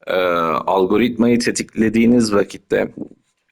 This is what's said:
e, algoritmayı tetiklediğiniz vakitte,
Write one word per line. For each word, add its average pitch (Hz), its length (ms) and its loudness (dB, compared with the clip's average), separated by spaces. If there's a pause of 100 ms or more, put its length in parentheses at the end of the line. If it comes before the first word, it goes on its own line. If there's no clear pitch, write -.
e, - 60 -6 (540)
algoritmayı 113 720 2
tetiklediğiniz 113 960 0
vakitte, 101 600 -2 (580)